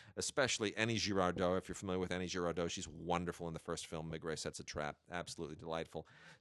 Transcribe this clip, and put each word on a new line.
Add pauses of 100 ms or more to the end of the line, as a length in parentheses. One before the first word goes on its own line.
(160)
especially
Annie
Girardot.
If
you're
familiar
with
Annie
Girardot,
she's
wonderful
in
the
first
film,
Maigret
Sets
a
Trap. (160)
Absolutely
delightful. (360)